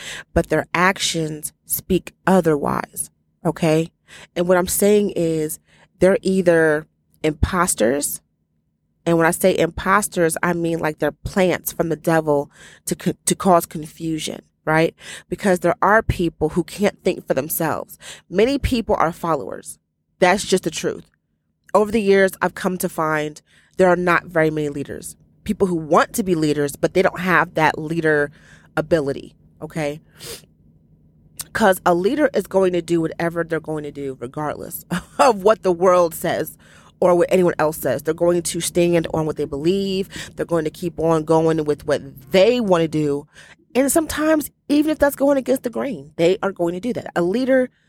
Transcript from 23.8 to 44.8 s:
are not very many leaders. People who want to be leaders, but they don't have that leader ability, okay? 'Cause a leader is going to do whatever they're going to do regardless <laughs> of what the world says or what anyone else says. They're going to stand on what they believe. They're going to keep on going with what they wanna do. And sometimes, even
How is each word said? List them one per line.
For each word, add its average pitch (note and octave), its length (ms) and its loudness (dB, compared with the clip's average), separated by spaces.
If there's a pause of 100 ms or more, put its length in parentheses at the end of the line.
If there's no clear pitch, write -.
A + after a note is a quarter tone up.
are F3 80 6
not F3 280 0
very D#3+ 260 2
many D3+ 200 -4
leaders. - 460 -10 (280)
People G3+ 220 0
who F3+ 100 0
want D#3+ 380 2
to A#3 80 -2
be F#3 120 0
leaders, D3 400 0
but - 200 -2
they F3+ 80 4
don't F3 180 0
have F3 340 0
that D#3 240 2
leader D#3 520 0 (460)
ability, D#3 580 -2 (260)
okay? D3+ 400 -8 (1500)
'Cause F#3+ 340 2
a F3+ 80 4
leader B3+ 400 0
is G3 120 -2
going F#3 260 0
to F3 100 -2
do E3+ 180 0
whatever E3 440 -4
they're E3 160 -6
going D#3 240 -10
to D3 80 -12
do C3+ 280 -10
regardless C#3 640 -10 (180)
<laughs> - 160 -20
of A3 240 2
what G#3+ 200 2
the F#3+ 100 0
world F3 420 2
says D#3 420 -6 (440)
or F3+ 140 4
what F3 160 2
anyone F3+ 280 2
else D#3 180 -2
says. C#3 260 -4
They're D#3+ 120 -2
going F3 280 0
to E3+ 180 -6
stand F3 520 0
on D#3 140 -2
what D3+ 100 -6
they D3 80 -4
believe. F#3+ 640 -2 (260)
They're - 120 -6
going E3 180 -2
to D#3 60 -4
keep - 280 -8
on D#3+ 260 0
going D#3+ 400 2
with D3 220 -4
what C#3 460 -6
they A3+ 280 4
wanna F3 280 2
do. D3+ 380 -2 (480)
And C4 180 2
sometimes, D#4 580 0 (200)
even D4 200 2